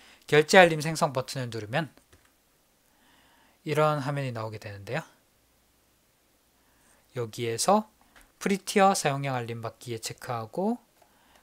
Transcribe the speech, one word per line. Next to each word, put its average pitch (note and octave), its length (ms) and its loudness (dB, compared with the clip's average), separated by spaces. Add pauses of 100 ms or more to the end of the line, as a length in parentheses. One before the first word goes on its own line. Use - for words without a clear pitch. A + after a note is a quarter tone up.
(260)
결제 D3+ 320 6
알림 E3 240 8
생성 D#3 320 -2
버튼을 B2+ 380 -6
누르면 A2+ 420 -6 (1700)
이런 D3+ 360 0
화면이 C#3 320 -4
나오게 A2 260 -10
되는데요. G#2 440 -10 (2250)
여기에서 A#2+ 720 -2 (500)
프리티어 G3 560 2
사용량 C#3 400 -2
알림 A#2 260 -8
받기에 A2+ 380 -10
체크하고, C3 800 -6 (640)